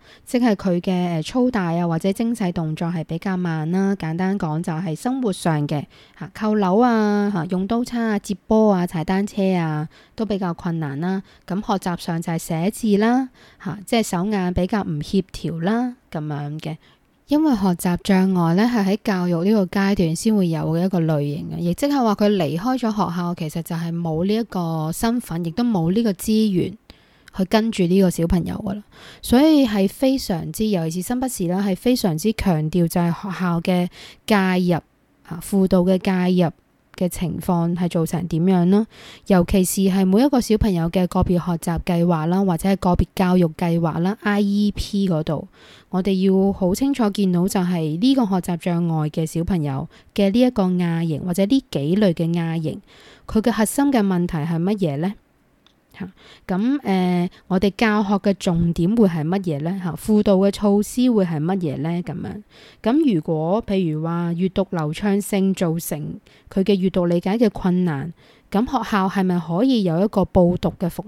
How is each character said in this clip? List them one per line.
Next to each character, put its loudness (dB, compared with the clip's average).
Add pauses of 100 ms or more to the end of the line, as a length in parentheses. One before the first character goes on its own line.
(260)
即 -2
係 4
佢 0
嘅， -2
呃， 0
粗 0
大 -2
啊， 0
或 0
者 0
精 -2
細 -2
動 -4
作 -4
係 -4
比 -8
較 -4
慢 -4
啦。 0
簡 -6
單 -2
講 -4
就 -6
係 -4
生 -4
活 0
上 0
嘅， -4 (340)
吓， -12
扣 -2
鈕 2
啊， 2
吓， -2
用 -2
刀 -2
叉 -6
啊， 0
接 -6 (100)
波 4
啊， 2
踩 -4
單 0
車 0
啊， -2 (260)
都 -4
比 -4
較 -2
困 -4
難 -6
啦。 -2 (240)
咁 -6 (100)
學 0
習 -4
上 -6
就 -6
係 -2
寫 -2
字 0
啦， 2 (340)
吓， -8
即 0
係 2
手 -2
眼 -2
比 0
較 -2
唔 -4
協 0 (100)
調 -6
啦， -2 (140)
噉 -6
樣 -8
嘅。 -10 (520)
因 2
為 4
學 2
習 0
障 4
礙 2
呢， 4
係 0
喺 0
教 -2
育 0
呢 4
個 4 (160)
階 2
段 0
先 0
會 2
有 -2 (140)
嘅 0
一 0
個 0
類 0
型 -8
嘅， -8
亦 -2
即 -2
係 0
話 2
佢 2
離 -2
開 -2
咗 -2
學 -2
校， -4
其 -8
實 -6
就 -6
係 -4
冇 -2
呢 2
一 0
個 -4
身 -2
份， -6
亦 -4
都 -2
冇 2
呢 2
個 2
資 0
源 -2 (580)
去 -2
跟 0
住 0
呢 4
個 6
小 -2
朋 2
友 -6
㗎 -6
喇。 -10 (400)
所 4
以 6
係 2
非 0
常 -4
之， -2
尤 0
其 -6
是 -8
新 -2
北 -2
市 -4
啦， 0
係 0
非 0
常 0
之 0
強 0
調 2
就 0
係 2
學 -4
校 0
嘅 0 (380)
介 2
入， 0 (460)
啊， -12
輔 0
導 4
嘅 2
介 2
入 0 (440)
嘅 -2
情 -4
況 0
係 -2
做 0
成 -4
點 -2
樣 4
咯？ 4 (420)
尤 4
其 4
是 -2
係 2
每 4
一 4
個 2
小 2
朋 2
友 0
嘅 0
個 0
別 0 (120)
學 -4
習 -4
計 0
劃 2
啦， 2
或 0
者 0
係 4
個 0
別 2
教 2
育 4 (100)
計 0
劃 -2
啦 -2
，I 0
E 2
P -2
嗰 0
度， -4 (400)
我 -2
哋 0 (140)
要 4
好 0
清 0
楚 0
見 0
到 2
就 -2
係 -2
呢 4
個 2
學 -2
習 -2
障 0
礙 0
嘅 -2
小 -4
朋 -2
友 -4 (260)
嘅 2
呢 2
一 4
個 0
亞 0
型 -4
或 -4
者 2
呢 2
幾 0
類 4
嘅 0
亞 -2
型， -6 (460)
佢 0
嘅 0
核 0
心 0
嘅 2
問 0
題 -4
係 -2
乜 0
嘢 -2
呢？ -4 (840)
吓， -10 (380)
噉， 0
呃， 2 (200)
我 0
哋 2
教 2
學 0
嘅 0
重 0
點 2
會 6
係 0
乜 0
嘢 -4
呢？ -4
吓， -4
輔 0
導 4
嘅 4
措 0
施 0
會 2
係 -2
乜 -2
嘢 -4
呢？ -4 (120)
噉 -8
樣， -10 (400)
噉 2
如 2
果 0
譬 0
如 -4
話 -2
閱 0
讀 -2
流 -2
暢 0
性 0
造 0
成 -8 (500)
佢 0
嘅 4
閱 0
讀 0
理 2
解 -2
嘅 4
困 0
難， -4 (400)
咁 0
學 -2
校 2
係 0
咪 2
可 0
以 2
有 2
一 2
個 0
報 4
讀 -2
嘅 -2
服 -8